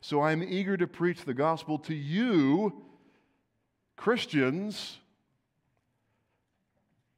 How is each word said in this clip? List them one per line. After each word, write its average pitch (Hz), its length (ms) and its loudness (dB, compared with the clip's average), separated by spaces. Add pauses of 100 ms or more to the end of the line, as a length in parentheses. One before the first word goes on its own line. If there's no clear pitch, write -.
So 147 200 0
I 156 120 4
am 160 100 0
eager 190 360 -2
to 175 80 0
preach 170 400 -2
the 135 80 -2
gospel 151 460 0
to 160 140 -6
you, 165 880 2 (1120)
Christians, 190 1040 0 (2250)